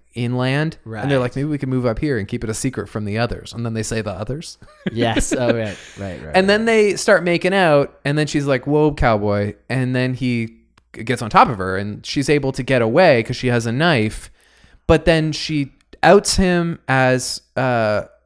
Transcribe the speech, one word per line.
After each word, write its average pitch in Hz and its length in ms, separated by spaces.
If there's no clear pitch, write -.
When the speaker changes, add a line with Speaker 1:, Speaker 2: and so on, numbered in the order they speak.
Speaker 1:
inland. 127 680
And 110 260
they're 139 100
Speaker 2:
Right. 123 40
Speaker 1:
like, 123 140
"Maybe 143 100
we 147 100
can 139 120
move 127 160
up 113 140
here 143 180
and 98 100
keep - 160
it 110 60
a 110 40
secret 117 360
from 107 160
the 101 120
others." 104 360
And 117 120
then 113 100
they 110 80
say, 110 180
"The 101 100
others?" 110 460
<laughs> - 180
Speaker 2:
Yes. 117 400
Oh, 123 240
right. 107 220
Right, 98 240
right, 156 120
Speaker 1:
And 190 160
then 214 120
Speaker 2:
right. 226 40
Speaker 1:
they 214 320
start 185 260
making 175 300
out. 151 500
And 143 140
then 151 100
she's 143 180
like, 135 220
"Whoa, 151 260
cowboy." 104 640
And 127 260
then 127 180
he 120 440
g-, - 120
gets 120 180
on 110 80
top 208 180
of 120 120
her 92 180
and 101 280
she's 143 240
able 139 220
to 135 100
get 127 200
away 123 420
'cause 120 140
she 127 100
has 120 180
a 113 60
knife. 127 580
But 160 200
then 156 260
she 147 400
outs 202 320
him 175 520
as, 127 540
uh, 113 480